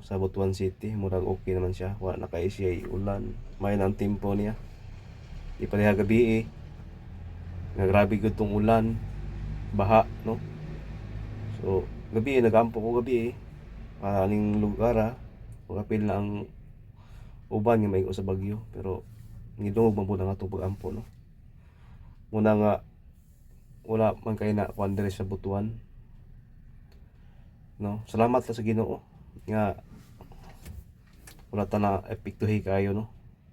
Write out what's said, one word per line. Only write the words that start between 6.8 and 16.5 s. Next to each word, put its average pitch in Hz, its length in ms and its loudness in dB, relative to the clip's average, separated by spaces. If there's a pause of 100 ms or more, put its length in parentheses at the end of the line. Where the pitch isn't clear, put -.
Nga 95 160 4
grabe 104 320 6
gud 104 160 2
tong 104 160 0
ulan, 110 400 4 (800)
baha, 104 320 6 (160)
no? 110 160 -2 (1200)
So, 92 240 0 (320)
gabi, 131 240 4
eh, 120 80 8
nag-ampo 113 320 4
ko 120 240 2
gabi, 127 120 2 (120)
eh. - 40 -4 (680)
Ah, 98 240 2
aning 104 400 2
lugar, 104 320 2
ah. 110 180 2 (540)
Ug 92 80 -8
apil 104 320 0
na 101 160 0
ang 101 240 -6 (1040)